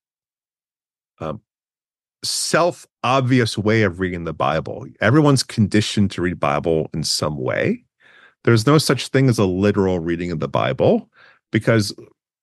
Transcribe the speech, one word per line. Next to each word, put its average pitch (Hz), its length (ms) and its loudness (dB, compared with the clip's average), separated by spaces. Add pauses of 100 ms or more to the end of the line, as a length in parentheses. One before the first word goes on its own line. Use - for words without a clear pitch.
(1200)
um, 76 200 -10 (840)
self-obvious 131 1400 -2
way 107 240 2
of 92 160 -2
reading 90 240 -6
the 82 100 -6
Bible. 73 540 -4 (140)
Everyone's 139 420 4
conditioned 104 680 0
to 87 100 -6
read 90 160 -4
Bible 78 560 -2
in 80 80 -4
some 76 340 -4
way. 64 480 -2 (600)
There's 117 240 4
no 151 100 6
such 143 300 0
thing 135 200 2
as 113 80 2
a 107 80 2
literal 95 540 2
reading 85 320 -4
of 82 80 -4
the 71 80 -4
Bible, 82 640 0 (400)
because 113 420 0 (500)